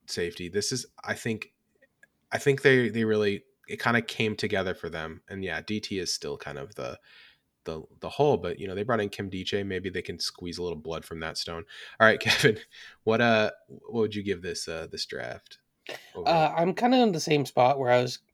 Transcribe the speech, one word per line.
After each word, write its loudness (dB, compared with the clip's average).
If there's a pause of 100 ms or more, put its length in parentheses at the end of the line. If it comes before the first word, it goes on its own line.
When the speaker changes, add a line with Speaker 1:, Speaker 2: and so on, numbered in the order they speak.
Speaker 1:
safety. -6
This -2
is, -6 (180)
I -4
think, -6 (760)
I -2
think 2
they, 6
they 0
really, 0 (240)
it -10
kinda 2
came -4
together -2
for -10
them. -10
And -10
yeah, -4
D -4
T -6
is -4
still -6
kind -12
of -12
the, -8 (640)
the, -8 (180)
the -8
hole, 2
but, -6
you -6
know, -8
they -4
brought 0
in -2
Kim -6
Diche. -4
Maybe -6
they -6
can -10
squeeze -8
a -8
little -6
blood -8
from -10
that -6
stone. -8 (340)
All 8
right, 4
<laughs> -
Kevin, 4 (440)
what, 4
uh, 6 (160)
what -6
would 0
you -4
give -4
this, -8
uh, -8
this -8
draft -12 (560)
overall? 2
Speaker 2:
Uh, 4
I'm 2
kinda 4
in 6
the -2
same 4
spot 4
where 2
I 8
was -2 (160)